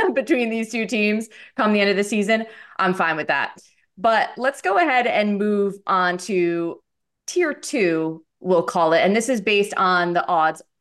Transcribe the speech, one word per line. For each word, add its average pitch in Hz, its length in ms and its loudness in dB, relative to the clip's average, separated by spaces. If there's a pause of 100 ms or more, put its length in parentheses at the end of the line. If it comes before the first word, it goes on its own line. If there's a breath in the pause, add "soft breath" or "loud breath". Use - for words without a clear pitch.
<laughs> 320 100 0
between 247 340 0
these 226 240 -4
two 226 140 -4
teams 214 420 -2 (260 loud breath)
come 214 200 2
the 208 80 2
end 202 80 2
of 185 60 0
the 202 60 2
season, 220 440 0 (320 loud breath)
I'm 185 160 0
fine 165 220 0
with 151 100 -6
that. 139 320 -2 (400 soft breath)
But 220 400 2
let's 262 240 -4
go 370 160 0
ahead 262 280 2
and 208 320 0
move 202 360 0 (120)
on 180 320 0
to 170 640 -2 (440)
tier 339 260 0
two, 165 720 -2 (160)
we'll 180 220 2
call 165 320 2
it. 165 60 4
And 190 140 4
this 226 140 0
is 240 140 -2
based 202 340 0
on 180 380 2
the 170 120 0
odds 160 360 0 (180)